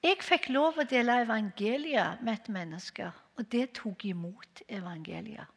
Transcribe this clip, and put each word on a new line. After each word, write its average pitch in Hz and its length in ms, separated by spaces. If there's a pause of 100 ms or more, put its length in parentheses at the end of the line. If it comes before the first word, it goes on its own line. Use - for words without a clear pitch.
Jeg 381 240
fikk 349 240
lov 302 320
å 262 60
dele 240 340
evangeliet 220 1040
med 226 80
et 220 160
menneske, 175 640 (260)
og 220 140
det 247 160 (100)
tok 196 320
imot 175 560
evangeliet. 175 800 (100)